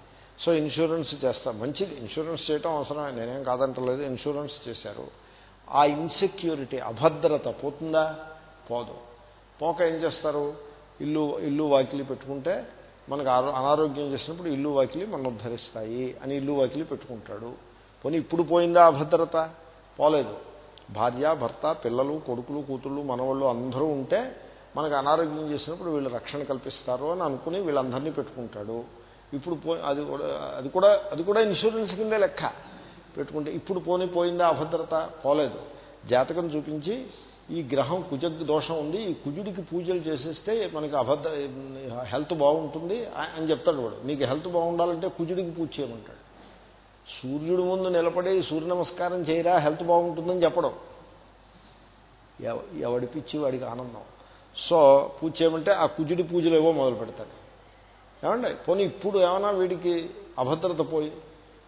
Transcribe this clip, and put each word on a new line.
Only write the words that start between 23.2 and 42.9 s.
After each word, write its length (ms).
అందరూ 400
ఉంటే 500
మనకు 180
అనారోగ్యం 560
చేసినప్పుడు 400
వీళ్ళు 200
రక్షణ 320
కల్పిస్తారు 680
అని 100
అనుకుని 380
వీళ్ళందరినీ 500
పెట్టుకుంటాడు. 920
ఇప్పుడు 200
పో-, 220
అది 280
కూడా, 520
అది 120
కూడా, 320
అది 100
కూడా 180
ఇన్సూరెన్స్ 540
కిందే 240
లెక్క. 340
పెట్టుకుంటే 360
ఇప్పుడు 280
పోనీ 260
పోయిందా 420
అభద్రత? 640
పోలేదు. 360
జాతకం 360
చూపించి, 600
"ఈ 220
గ్రహం 380
కుజ 140
దోషం 540
ఉంది, 240
ఈ 100
కుజుడికి 500
పూజలు 320
చేసేస్తే 800
మనకి 220
అభద్ర, 520
హెల్త్ 320
బాగుంటుంది" 720